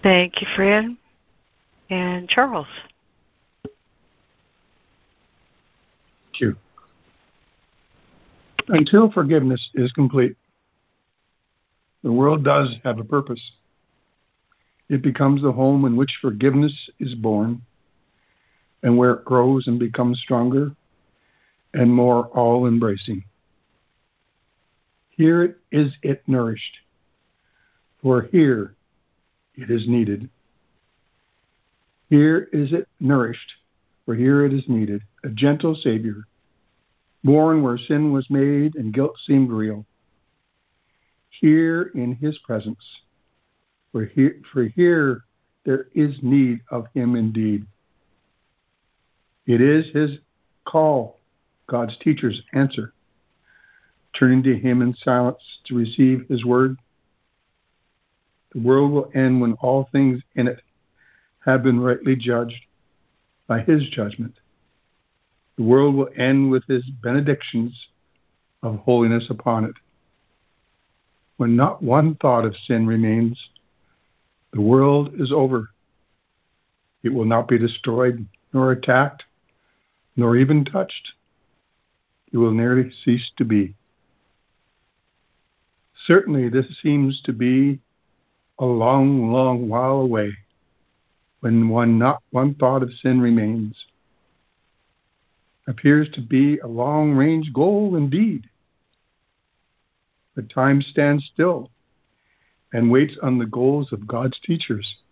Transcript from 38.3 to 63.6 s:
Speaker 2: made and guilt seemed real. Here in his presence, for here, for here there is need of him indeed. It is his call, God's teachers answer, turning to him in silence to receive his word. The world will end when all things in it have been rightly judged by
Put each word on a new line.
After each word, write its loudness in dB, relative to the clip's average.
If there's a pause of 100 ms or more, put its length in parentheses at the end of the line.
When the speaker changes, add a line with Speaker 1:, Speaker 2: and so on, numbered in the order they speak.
Speaker 2:
made 0
and -6
guilt -2
seemed 2
real. -6 (1400)
Here 0
in -6
his -6
presence, -10 (1080)
for -6
here, 0 (100)
for -2
here 0 (400)
there -2
is 0
need 2 (100)
of -8
him -2
indeed. -2 (1800)
It 2
is 2
his -2 (460)
call, 0 (480)
God's -6
teachers -2 (100)
answer, -4 (1300)
turning 4
to 2
him 0
in 0
silence -2 (240)
to -6
receive 0
his -4
word. 2 (1800)
The -8
world 4
will -2
end 2
when 0
all -2
things 0 (120)
in -2
it -8 (840)
have 2
been 2
rightly 0
judged -4 (840)
by -2